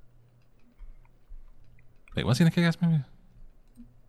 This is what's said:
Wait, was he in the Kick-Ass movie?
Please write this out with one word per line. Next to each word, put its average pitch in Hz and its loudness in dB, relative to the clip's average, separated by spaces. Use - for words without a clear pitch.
Wait, - -2
was 117 2
he 175 6
in 165 6
the - 2
Kick-Ass 170 2
movie? 160 2